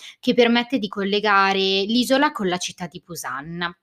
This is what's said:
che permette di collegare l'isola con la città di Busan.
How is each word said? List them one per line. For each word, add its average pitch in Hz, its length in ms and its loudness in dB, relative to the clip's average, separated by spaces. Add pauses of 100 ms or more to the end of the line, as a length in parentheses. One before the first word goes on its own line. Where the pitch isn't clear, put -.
(200)
che - 160 0
permette 240 420 2
di 202 100 -4
collegare 196 960 2
l'isola 247 460 2
con 220 160 -4
la 180 100 0
città - 280 -10
di 175 180 -14
Busan. 165 800 -10